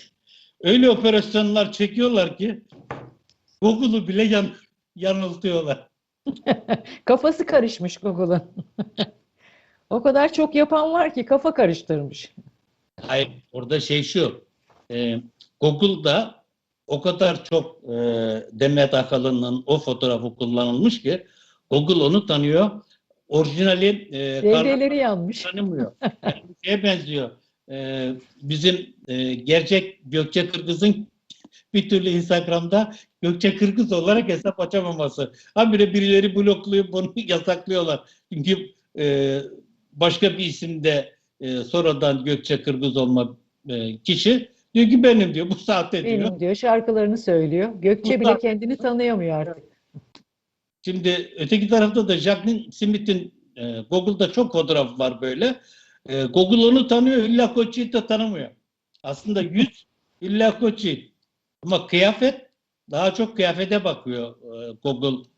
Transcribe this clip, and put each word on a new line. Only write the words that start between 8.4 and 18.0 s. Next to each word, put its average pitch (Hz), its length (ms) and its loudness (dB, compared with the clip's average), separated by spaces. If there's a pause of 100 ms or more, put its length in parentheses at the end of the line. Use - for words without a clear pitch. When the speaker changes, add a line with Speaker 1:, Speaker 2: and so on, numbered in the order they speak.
Speaker 2:
<laughs> 208 140 -6 (800)
O 240 120 -2
kadar 285 300 4
çok 302 220 0
yapan 302 380 2
var 330 220 0
ki 247 100 -4
kafa 277 300 2
karıştırmış. 165 800 -2 (680)
Speaker 1:
Hayır, 131 280 -4 (240)
orada 127 280 -4
şey 147 220 -2
şu, 143 420 -4 (460)
e, 120 300 -4 (400)
Google'da 156 840 0 (420)
o 143 140 -4
kadar 180 440 0
çok, - 400 -4
e, 117 120 -8 (560)